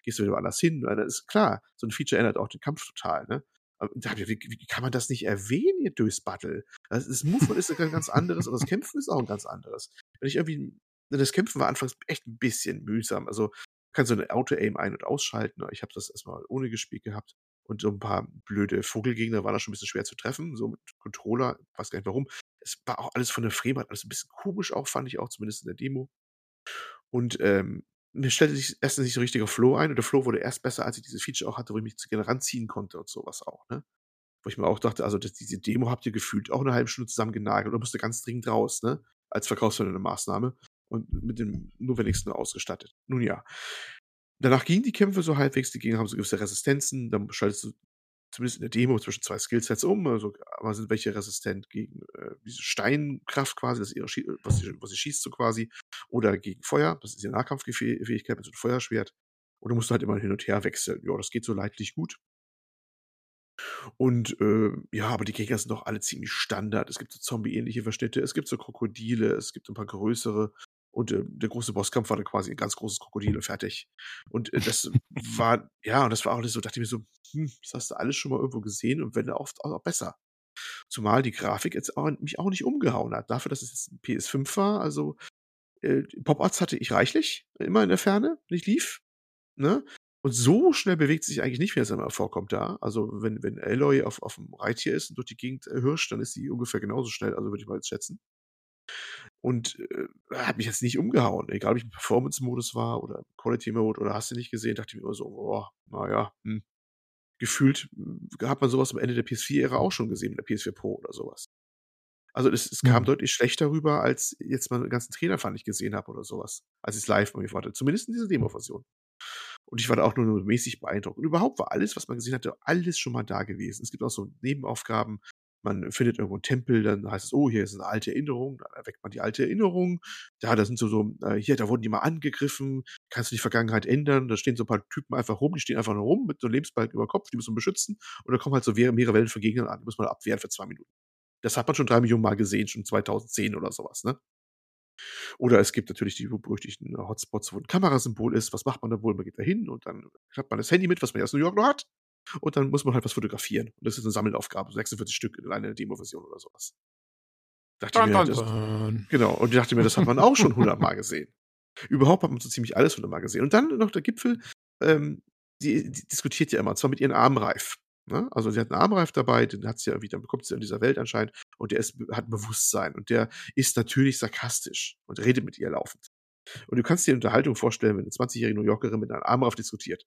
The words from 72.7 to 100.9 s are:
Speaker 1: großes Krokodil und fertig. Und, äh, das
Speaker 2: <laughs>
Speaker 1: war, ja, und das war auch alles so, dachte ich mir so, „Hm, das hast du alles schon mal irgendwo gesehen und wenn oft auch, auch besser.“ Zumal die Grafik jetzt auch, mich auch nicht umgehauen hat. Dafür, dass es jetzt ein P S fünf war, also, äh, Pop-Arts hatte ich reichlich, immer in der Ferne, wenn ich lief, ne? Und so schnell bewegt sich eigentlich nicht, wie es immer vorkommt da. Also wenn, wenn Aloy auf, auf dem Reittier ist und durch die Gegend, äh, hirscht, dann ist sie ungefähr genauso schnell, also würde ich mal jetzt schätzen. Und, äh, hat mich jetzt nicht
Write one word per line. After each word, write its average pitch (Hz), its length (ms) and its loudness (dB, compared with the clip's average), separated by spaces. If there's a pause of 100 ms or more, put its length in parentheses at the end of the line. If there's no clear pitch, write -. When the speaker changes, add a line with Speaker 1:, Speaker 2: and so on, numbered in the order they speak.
Speaker 1:
großes 104 220 -6
Krokodil 104 380 -2
und 110 60 -8
fertig. - 460 -6 (420)
Und, 117 220 -4
äh, - 80 2
das - 300 0 (200)
Speaker 2:
<laughs> - 0 -
Speaker 1:
war, 117 600 2 (140)
ja, 127 200 4
und 123 60 4
das 117 140 -2
war - 80 2
auch 120 60 0
alles 117 140 -4
so, 117 80 -4
dachte 113 200 -6
ich - 20 -2
mir 110 40 -4
so, 110 180 -6 (280)
„Hm, 147 180 -4 (120)
das - 120 -16
hast - 160 -8
du - 60 -10
alles 135 200 0
schon - 140 -4
mal 131 80 2
irgendwo 123 220 -2
gesehen 113 420 -2
und 117 120 -6
wenn 120 160 0
oft - 300 -6
auch, 151 120 -6
auch - 100 -6
besser.“ - 340 -4 (720)
Zumal 113 340 4
die 123 80 0
Grafik 98 440 -2
jetzt - 220 -4
auch, 151 140 0 (100)
mich 151 180 -8
auch 190 120 0
nicht 190 140 -4
umgehauen 151 500 0
hat. 110 160 -4
Dafür, 123 200 -2
dass 143 120 -6
es 120 80 -12
jetzt - 220 -10
ein - 80 -20
P - 140 -4
S - 140 -4
fünf 139 280 -2
war, 208 240 2
also, 147 360 -2 (640)
äh, 139 200 4 (220)
Pop-Arts - 360 4
hatte - 180 0
ich - 140 -4
reichlich, - 540 2 (120)
immer 214 240 4
in 185 80 4
der 185 80 6
Ferne, 240 400 2 (100)
wenn 175 80 -2
ich 170 100 -4
lief, 233 340 0 (560)
ne? 175 280 4 (400)
Und 135 80 2
so 180 400 8
schnell 180 240 2
bewegt 156 280 4
sich - 180 -2
eigentlich 127 180 0
nicht, 202 160 0
wie 127 40 2
es 110 100 2
immer - 200 -2
vorkommt 101 420 -2
da. 110 280 -2
Also 110 280 -2 (140)
wenn, 110 220 -4
wenn - 160 -4
Aloy 135 420 4
auf, - 200 -4
auf - 120 -8
dem - 180 -16
Reittier - 420 -2
ist - 160 -4
und 156 60 -16
durch 127 120 -8
die 120 80 -14
Gegend, 131 320 -8
äh, 120 120 -2
hirscht, 147 300 0
dann 110 100 -4
ist - 120 -6
sie - 180 -6
ungefähr 120 300 -2
genauso 113 300 -2
schnell, 107 240 -2
also 104 160 -4
würde 101 120 -6
ich 110 60 -18
mal 98 80 -4
jetzt - 120 -6
schätzen. - 300 -8 (1200)
Und, 123 380 -2
äh, - 300 -8 (260)
hat 123 220 -2
mich 110 100 -2
jetzt 110 160 -4
nicht 123 160 0